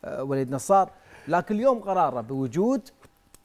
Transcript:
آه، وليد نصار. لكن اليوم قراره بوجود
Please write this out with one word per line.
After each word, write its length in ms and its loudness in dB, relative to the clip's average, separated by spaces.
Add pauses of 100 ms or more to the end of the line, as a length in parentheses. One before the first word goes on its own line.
آه، 180 -6
وليد 280 -2
نصار. 380 2 (380)
لكن 280 0
اليوم 240 2
قراره 420 0
بوجود 600 -2 (640)